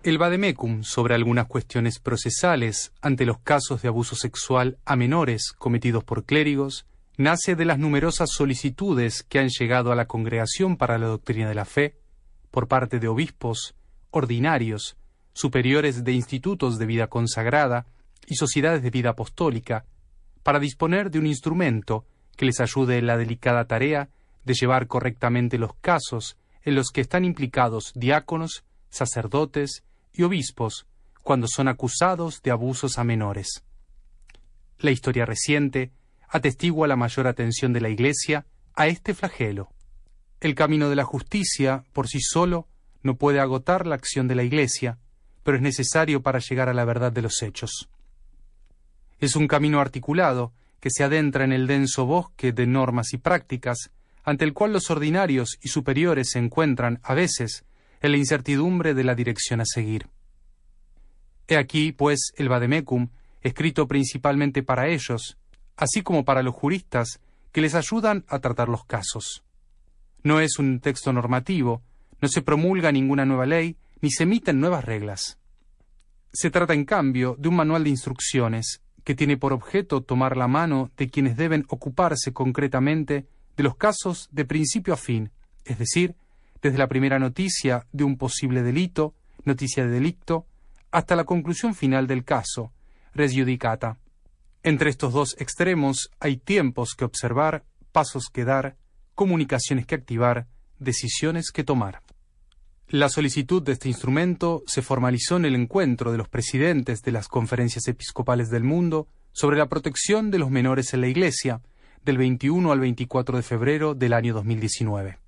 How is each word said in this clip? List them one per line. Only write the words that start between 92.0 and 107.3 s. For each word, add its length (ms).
del 180
caso, 480
res 200
judicata. 640
Entre 300
estos 220
dos 260
extremos 800
hay 180
tiempos 580
que 100
observar, 580
pasos 400
que 140
dar, 320
comunicaciones 720
que 80
activar, 500
decisiones 760
que 120
tomar. 400
La 200
solicitud 560
de 80
este 160
instrumento 800
se 140
formalizó 560
en 80
el 100
encuentro 560
de 60
los 100
presidentes 760
de 120
las 160
conferencias 580